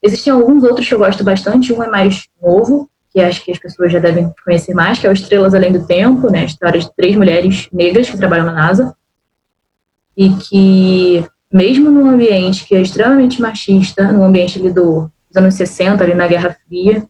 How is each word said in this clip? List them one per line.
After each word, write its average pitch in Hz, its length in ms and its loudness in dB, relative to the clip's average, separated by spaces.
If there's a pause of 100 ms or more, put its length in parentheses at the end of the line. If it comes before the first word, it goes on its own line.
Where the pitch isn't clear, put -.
existem 208 280 -2
alguns 254 320 4
outros 247 240 0
que - 80 -2
eu 220 40 -2
gosto 196 260 0
bastante. 214 480 0
Um 233 100 -4
é 226 60 -6
mais 196 380 -2 (160)
novo, 233 480 0 (200)
que 190 100 -2
acho 175 240 -2
que 180 80 -8
as 175 60 -8
pessoas 175 320 -4
já 175 80 0
devem 170 340 -2 (120)
conhecer 175 300 -2
mais, 185 240 0
que - 80 -4
é 196 40 2
o - 20 2
Estrelas 196 420 0
Além 185 180 2
do 170 140 -2
Tempo, 214 440 0
né? 170 100 0
A 165 40 -2
história 170 360 -4
de 165 140 -10
três 196 220 0
mulheres 185 560 0
negras 180 360 0
que - 80 -14
trabalham 170 300 -2
na 165 60 -6
nasa. 180 420 -2 (1200)
E 196 140 2
que, 185 920 2 (260)
mesmo 262 400 2
num 285 180 4
ambiente 202 580 0
que - 80 0
é 185 80 2
extremamente 247 580 0
machista, 196 720 0
num 196 120 2
ambiente 185 340 0
ali 185 120 -2
do, 165 400 0 (180)
dos - 80 -6
anos 190 180 2
sessenta, 185 500 -2
ali 175 100 0
na 175 120 0
Guerra 175 280 -2 (120)
Fria 196 440 -2